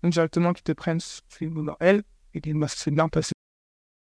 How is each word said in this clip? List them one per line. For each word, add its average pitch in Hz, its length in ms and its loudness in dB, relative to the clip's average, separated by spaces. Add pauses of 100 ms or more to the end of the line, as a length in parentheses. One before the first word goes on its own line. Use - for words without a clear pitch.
donc, 175 80 4
directement, 170 420 2
qui - 80 -8
te - 100 -4
prennent, 165 280 -2
c'est - 480 -12
dans 151 320 -6
elles. 196 240 4 (320)
Et 151 60 -8
puis, 156 120 -6
bah, 151 140 0
ça - 80 -6
s'est - 160 -4
bien 160 180 2
passé. - 220 -2 (840)